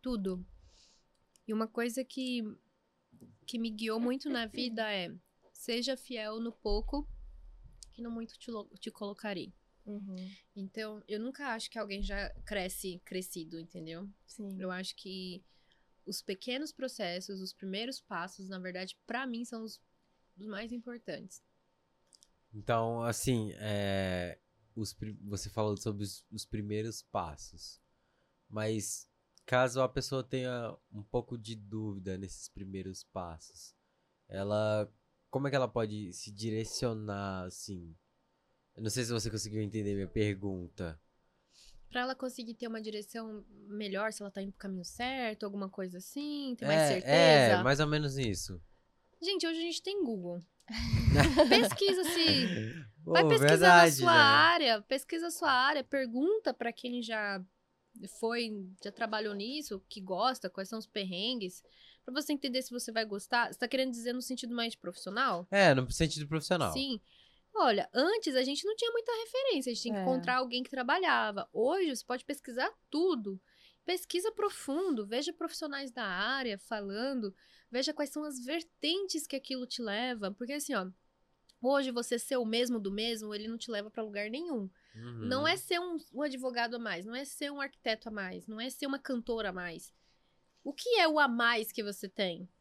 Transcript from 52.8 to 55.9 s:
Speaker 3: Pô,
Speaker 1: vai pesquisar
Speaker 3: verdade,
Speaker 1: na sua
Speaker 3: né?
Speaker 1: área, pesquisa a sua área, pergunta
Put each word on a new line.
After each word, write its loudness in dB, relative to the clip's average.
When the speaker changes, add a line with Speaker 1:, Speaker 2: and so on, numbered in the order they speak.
Speaker 3:
Pô, -2
Speaker 1:
vai 8
pesquisar 8
Speaker 3:
verdade, 12
Speaker 1:
na 2
sua 6
Speaker 3:
né? 10
Speaker 1:
área, 8
pesquisa -4
a -2
sua 0
área, 4
pergunta 0